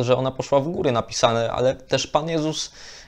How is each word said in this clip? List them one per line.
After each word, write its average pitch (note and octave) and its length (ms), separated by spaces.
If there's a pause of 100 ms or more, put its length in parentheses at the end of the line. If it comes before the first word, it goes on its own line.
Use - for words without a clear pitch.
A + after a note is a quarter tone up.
że A#2+ 160
ona C3 140
poszła C#3 280
w C#3 80
góry E3 240
napisane, A#2 600
ale B2+ 240
też - 320
Pan D#3 220
Jezus, D#3 420 (360)